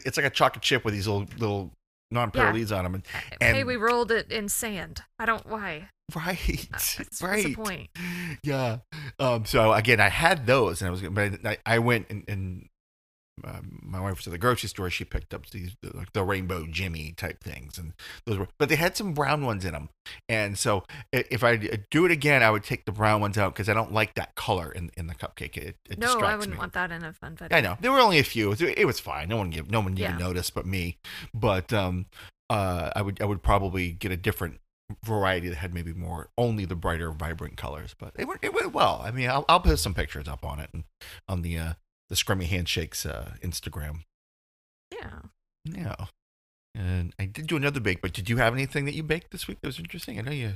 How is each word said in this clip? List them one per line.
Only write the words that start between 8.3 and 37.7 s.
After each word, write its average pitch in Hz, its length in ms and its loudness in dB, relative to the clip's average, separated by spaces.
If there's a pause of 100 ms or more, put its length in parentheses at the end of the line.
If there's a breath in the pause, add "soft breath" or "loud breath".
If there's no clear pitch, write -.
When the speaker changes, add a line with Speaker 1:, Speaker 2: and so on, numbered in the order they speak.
Speaker 1:
Yeah. 131 360 0 (400 loud breath)
Um, 120 260 2
so 110 280 8
again, 110 280 8
I 101 80 8
had 165 360 6
those, 110 360 4
and 92 80 0
I - 20 0
was 92 100 -4
gonna, 101 280 0
but 101 160 -8
I, 107 200 -2
I 117 140 4
went 117 300 2
and, 104 180 -8
and 95 400 -6 (760)
uh, - 160 -12 (220)
my 95 180 -8
wife 92 180 -2
was - 100 -12
at 92 40 -8
the 87 60 -6
grocery 113 320 2
store, - 200 -4
she - 160 -4
picked - 280 -8
up - 160 -12
these, 92 320 -10
the, - 160 -12
like, 98 160 -12
the 101 100 2
Rainbow 92 460 -2
Jimmy 80 480 -6
type - 260 -8
things, - 360 -12
and 82 140 -10 (320 loud breath)
those 107 120 0
were, 98 100 -2 (120)
but 143 100 4
they 156 60 4
had 170 200 2
some 202 180 -2
brown 143 300 2
ones 101 220 -2
in 85 80 -4
'em. 73 160 -10 (400 loud breath)
And 104 280 0
so 101 260 2 (300 loud breath)
i-, 123 180 2
if 120 120 0
I 120 140 8
d-, 104 200 -2 (120)
do 165 160 6
it 175 60 4
again, 143 320 6
I 110 80 10
would 104 120 2
take - 220 -6
the 107 60 -2
brown 107 300 4
ones 101 160 0
out 95 180 2
'cause 98 140 -2
I 107 40 4
don't 110 180 0
like 110 240 2
that - 200 -8
color 90 360 0
in, 87 240 -8
in 82 120 -6
the 82 80 -10
cupcake. - 420 -10
It, - 200 -10 (120)
it - 80 -6
Speaker 2:
No, 233 100 -2
I 254 40 4
Speaker 1:
distracts 214 280 2
Speaker 2:
wouldn't 202 180 -6
Speaker 1:
me. - 20 -10
Speaker 2:
want 180 140 -6
that 180 180 -4
in 170 120 -10
a 160 80 -10
funfetti. 165 400 -16
Speaker 1:
Yeah, 170 60 6
I 147 40 8
know. 98 200 0
There 247 100 4
were 277 80 8
only 196 200 10
a 127 40 8
few. 107 280 2
It, 104 100 0
it 170 240 4
was 127 140 2
fine. 76 300 -6
No 113 80 0
one 95 120 0
gave, 80 220 -6
no 113 100 4
one 95 120 0
even 92 100 0
Speaker 2:
Yeah. 85 140 -2
Speaker 1:
noticed 90 360 -2
but - 140 -6
me. 90 300 -2 (360 loud breath)
But, 104 400 2
um, 90 320 0 (460 loud breath)
uh, 90 440 0
I 104 60 2
would, 98 200 -2
I 104 40 2
would 101 160 -2
probably 95 500 2
get 90 200 -6
a 90 60 -2
different 90 420 -2 (440)
variety 95 460 2
that 87 60 -4
had 87 180 -6
maybe 85 200 -6
more, 85 440 -8
only 113 280 2
the 90 100 -4
brighter, 82 360 -2
vibrant 80 460 -8
colors. - 400 -10